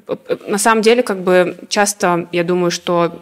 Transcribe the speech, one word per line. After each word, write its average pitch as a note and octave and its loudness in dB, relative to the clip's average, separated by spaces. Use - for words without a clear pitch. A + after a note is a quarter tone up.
Э, - -6
э, - -2
на G#3 -4
самом A3+ 2
деле, A#3+ 4
как G3 -4
бы F3+ 2
часто, F#3 0
я F3 -2
думаю, F3 0
что E3+ -2